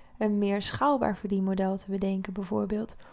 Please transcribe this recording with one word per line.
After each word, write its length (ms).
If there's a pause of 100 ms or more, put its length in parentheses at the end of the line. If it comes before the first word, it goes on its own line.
(180)
een 200
meer 240
schaalbaar 560
verdienmodel 600
te 140
bedenken 420
bijvoorbeeld. 600 (180)